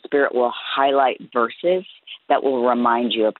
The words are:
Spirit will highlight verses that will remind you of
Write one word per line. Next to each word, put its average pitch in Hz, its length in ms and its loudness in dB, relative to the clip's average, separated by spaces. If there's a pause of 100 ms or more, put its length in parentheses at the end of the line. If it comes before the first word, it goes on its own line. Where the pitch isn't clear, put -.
Spirit 143 320 0
will 120 180 0
highlight 139 800 -2
verses 170 500 -2 (460)
that 143 140 2
will 127 200 0
remind 120 480 2
you 110 140 0
of 107 140 0